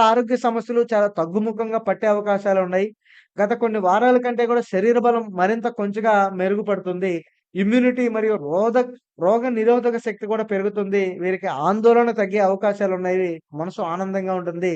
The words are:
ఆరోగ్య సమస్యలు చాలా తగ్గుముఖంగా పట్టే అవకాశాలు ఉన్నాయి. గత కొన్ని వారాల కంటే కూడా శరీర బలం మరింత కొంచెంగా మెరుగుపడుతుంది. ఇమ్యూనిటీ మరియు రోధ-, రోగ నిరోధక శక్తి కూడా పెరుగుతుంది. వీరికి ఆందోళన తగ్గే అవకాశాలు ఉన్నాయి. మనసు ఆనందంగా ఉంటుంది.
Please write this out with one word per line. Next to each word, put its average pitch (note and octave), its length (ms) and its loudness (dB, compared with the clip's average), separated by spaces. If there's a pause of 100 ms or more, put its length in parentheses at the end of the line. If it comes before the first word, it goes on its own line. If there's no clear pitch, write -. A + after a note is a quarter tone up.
ఆరోగ్య A#3 360 4
సమస్యలు A#3 480 0
చాలా G#3 240 2
తగ్గుముఖంగా G#3+ 720 -4
పట్టే G3 280 -2
అవకాశాలు G3+ 540 0
ఉన్నాయి. F#3 280 0 (500)
గత G3+ 140 0
కొన్ని A3 280 -2
వారాల A3 380 4
కంటే A#3+ 280 -2
కూడా A#3+ 180 2
శరీర A3 340 2
బలం A#3 340 2
మరింత G3+ 380 0
కొంచెంగా G#3+ 440 -2 (200)
మెరుగుపడుతుంది. F#3+ 800 -2 (420)
ఇమ్యూనిటీ B3 540 2
మరియు A3 320 0
రోధ-, G#3+ 500 0 (300)
రోగ G#3 280 2
నిరోధక A#3 500 2
శక్తి G#3+ 280 -8
కూడా A3 180 -2
పెరుగుతుంది. G3+ 580 -2 (160)
వీరికి F#3 300 -4 (120)
ఆందోళన A3+ 500 4
తగ్గే G#3 300 0
అవకాశాలు G3 540 0
ఉన్నాయి. F3+ 340 0 (240)
మనసు E3+ 320 -8
ఆనందంగా F#3+ 500 -4
ఉంటుంది. F3 420 -4